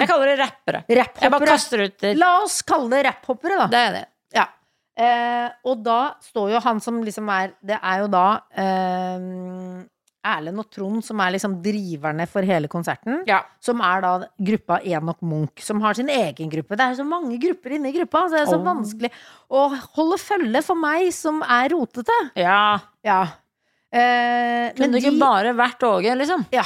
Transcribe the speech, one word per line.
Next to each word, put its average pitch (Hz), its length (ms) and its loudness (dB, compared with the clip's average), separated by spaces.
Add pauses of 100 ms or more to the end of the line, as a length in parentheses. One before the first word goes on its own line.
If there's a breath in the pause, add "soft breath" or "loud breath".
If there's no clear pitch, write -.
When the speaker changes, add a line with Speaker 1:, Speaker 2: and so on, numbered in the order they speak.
Speaker 1:
Jeg 262 100 2
kaller 285 160 4
det 277 140 2
rappere. - 440 -4
Speaker 2:
Rapphoppere. - 380 2
Speaker 1:
Jeg 262 80 6
bare 285 160 4
kaster 254 380 2
ut 190 160 -6
det. 202 180 0
Speaker 2:
La 359 140 6 (100)
oss 392 200 -4
kalle 285 280 0
det 269 160 2
rapphoppere, 311 500 -2
da. 254 100 2
Speaker 1:
Det 240 140 4
er 220 120 2
det. 107 100 -6 (320)
Speaker 2:
Ja. 214 100 4 (520)
Eh, 240 520 0 (140)
og 247 200 -4
da 233 360 0
står 202 340 -4
jo 233 80 2
han 226 200 0
som 233 220 -4
liksom 214 280 -6
er, 190 320 -2
det 208 180 -4
er 185 200 -2
jo 208 80 -2
da, 185 180 4 (240)
ehm, 185 1400 -4 (360)
Erlend 180 340 -4
og 220 120 -10
Trond 208 340 -6
som 214 160 -6
er 185 140 0
liksom 196 280 -2
driverne 170 640 -4
for 196 140 -2
hele 170 260 0
konserten, 180 580 -6
Speaker 1:
Ja. 190 160 2 (180)
Speaker 2:
som 240 200 -2
er 185 200 2
da 180 120 0 (280)
gruppa 190 420 0
Enok 165 400 -4
Munch, 156 400 -4
som 208 180 -4
har 214 140 2
sin 247 140 -4
egen 160 420 -2
gruppe. 160 260 -6
Det 220 40 0
er 254 160 2
så 277 100 -6
mange 302 320 -4
grupper 311 380 -4
inne 277 160 -4
i 294 60 -4
gruppa, 339 280 0
så 349 40 -2
det 320 100 2
er 294 120 2
så 330 60 2
Speaker 1:
Åh. - 60 -4
Speaker 2:
vanskelig 226 460 -4 (400 loud breath)
å 269 140 4 (320)
holde 320 220 2
følge 302 460 0
for 370 120 0
meg 330 360 0
som 311 300 -4
er 247 260 2
rotete. 320 500 0 (180)
Speaker 1:
Ja. 202 420 4 (260)
Speaker 2:
Ja. 190 180 4 (680)
Eh, 240 800 2
Speaker 1:
Kunne - 60 -16
Speaker 2:
men 269 140 2
Speaker 1:
det 247 120 2
ikke 285 100 4
Speaker 2:
de 302 60 4
Speaker 1:
bare 240 340 4
vært 240 320 0
Åge, 214 320 2
liksom? 285 320 0
Speaker 2:
Ja. 247 160 2